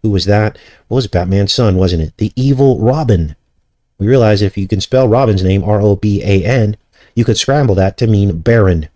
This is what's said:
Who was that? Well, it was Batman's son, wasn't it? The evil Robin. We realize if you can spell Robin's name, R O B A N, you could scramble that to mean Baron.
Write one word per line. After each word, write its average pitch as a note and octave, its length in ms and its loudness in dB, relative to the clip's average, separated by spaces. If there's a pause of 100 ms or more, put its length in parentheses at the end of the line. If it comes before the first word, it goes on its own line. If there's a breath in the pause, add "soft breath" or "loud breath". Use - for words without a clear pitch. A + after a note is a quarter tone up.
Who A2 100 -2
was F#2 140 -2
that? G#2 320 0 (320 loud breath)
Well, A2+ 80 -2
it B2+ 60 0
was A2 40 -8
Batman's G2 460 -2
son, G#2 240 2
wasn't F2+ 260 0
it? D2+ 140 -8
The G#2+ 180 -4
evil C3+ 440 2
Robin. A2 580 0 (600)
We G2 100 -4
realize A2 340 2
if G2 160 -2
you G2 100 -4
can G2+ 140 -4
spell C3 260 0
Robin's A2+ 340 2
name, F#2 220 0
R G#2 180 0
O G2+ 140 2
B G2+ 260 -2
A G2 220 0
N, A2 320 0 (400 soft breath)
you A#2 80 0
could A2 140 0
scramble C3+ 380 0
that F#2+ 220 0
to A#2 100 -2
mean G2+ 340 0
Baron. F#2+ 540 0